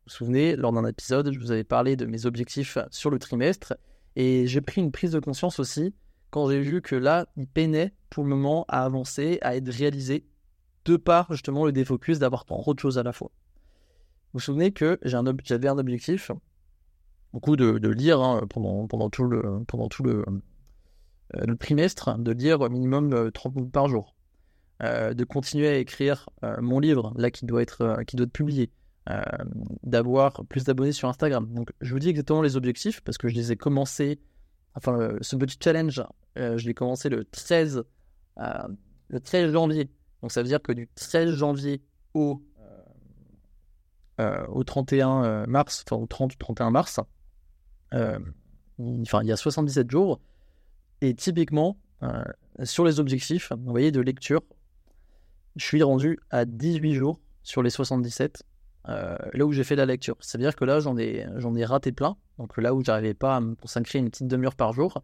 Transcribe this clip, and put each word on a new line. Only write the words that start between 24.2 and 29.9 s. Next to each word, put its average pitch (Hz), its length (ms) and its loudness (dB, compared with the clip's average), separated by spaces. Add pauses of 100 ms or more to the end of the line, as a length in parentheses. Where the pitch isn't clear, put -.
Euh, 113 300 -2
de 120 100 -2
continuer 147 460 0
à 143 80 2
écrire, 139 520 -2 (140)
euh, 110 160 -4
mon 123 220 2
livre, 131 340 4
là, 117 160 0
qui - 140 -10
doit 117 160 2
être, - 200 -4
euh, 117 220 0
qui - 140 -8
doit 123 80 2
être 123 80 -4
publié. 143 380 0 (380)
Euh, 101 120 -4 (600)
d'avoir 123 680 2